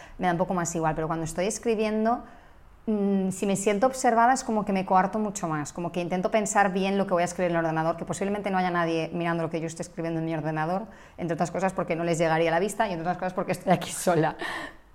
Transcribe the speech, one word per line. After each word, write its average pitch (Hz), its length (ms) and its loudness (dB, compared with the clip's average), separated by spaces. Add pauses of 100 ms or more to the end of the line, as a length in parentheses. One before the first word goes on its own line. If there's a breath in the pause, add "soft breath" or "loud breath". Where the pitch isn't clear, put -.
(180 loud breath)
me 185 100 0
da 175 60 4
un 170 60 0
poco 185 140 0
más 170 220 -2
igual, 160 200 2
pero 156 120 -2
cuando 165 160 -2
estoy 165 220 -2
escribiendo, 220 760 0 (640 loud breath)
mm, 196 440 2
si 185 160 -2
me 196 100 2
siento 202 320 2
observada 240 460 4
es 254 100 -2
como 214 220 0
que 202 80 0
me 190 120 0
coarto 190 340 2
mucho 208 280 -4
más, 151 240 -4
como 175 220 -6
que 180 80 -2
intento 180 300 0
pensar 202 420 2
bien 196 240 2
lo 196 100 2
que 185 60 0
voy 170 80 4
a 175 40 4
escribir 175 260 0
en 170 60 2
el 165 60 2
ordenador, 160 320 2
que - 80 -8
posiblemente 202 480 -2
no 190 60 2
haya 185 140 2
nadie 165 420 0
mirando 170 300 0
lo 160 60 -2
que 165 120 -2
yo 165 60 -4
esté 165 160 -6
escribiendo 165 360 -4
en 160 60 -2
mi 165 100 -2
ordenador, 160 520 -2 (300 loud breath)
entre 165 180 -2
otras 165 140 -2
cosas 185 220 0
porque 180 240 -2
no 165 80 -4
les 170 140 2
llegaría 165 340 4
la 165 80 4
vista 208 300 0
y - 20 -4
entre 165 120 -6
otras 175 140 -2
cosas 185 160 -4
porque 180 200 -2
estoy 175 180 0
aquí - 180 0
sola. 160 460 2 (600 loud breath)